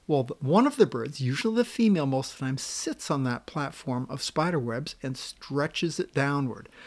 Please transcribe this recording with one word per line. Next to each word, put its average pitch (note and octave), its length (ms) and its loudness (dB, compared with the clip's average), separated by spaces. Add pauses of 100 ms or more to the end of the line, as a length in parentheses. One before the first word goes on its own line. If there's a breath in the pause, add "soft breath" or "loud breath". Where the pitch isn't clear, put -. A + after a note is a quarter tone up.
Well, C#3 180 4
th-, - 160 -10
one F3+ 260 6
of C4+ 100 0
the G#3 100 8
birds, B2 340 -4
usually D3 360 0
the A#3+ 100 4
female G3 400 4
most C3+ 260 0
of - 60 -16
the C3+ 80 -4
time, C3 100 -2
sits - 540 -6
on C#3 140 2
that B2 200 -2
platform C3 640 -6
of C3+ 140 -8
spider D#3+ 380 0
webs A#2+ 420 -4
and C3 160 -6
stretches D3+ 800 -4
it - 140 -4
downward. C#3 560 -2 (160 loud breath)